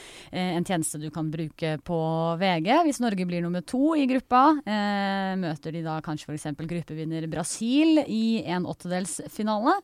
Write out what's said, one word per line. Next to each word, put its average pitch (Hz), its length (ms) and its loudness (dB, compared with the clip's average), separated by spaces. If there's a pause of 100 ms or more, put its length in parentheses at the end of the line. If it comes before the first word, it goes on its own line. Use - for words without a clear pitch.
(320)
en 180 320 0
tjeneste 165 380 -2
du 156 100 -6
kan 156 180 -4
bruke 156 540 -4
på 165 560 0
V 180 220 2
G. 175 80 -2 (160)
Hvis 285 160 0
Norge 202 260 0
blir 175 140 -2
nummer 175 240 -2
to 285 300 2
i 285 120 2
gruppa, 262 580 6
eh, 196 680 0
møter 165 380 -4
de 165 100 -4
da 160 160 -4
kanskje 151 280 -6
for 147 80 -6
eksempel 151 340 -6
gruppevinner 160 600 -4
Brasil 247 680 2 (100)
i 220 380 0
en 175 180 -2
åttedelsfinale. 214 1200 -2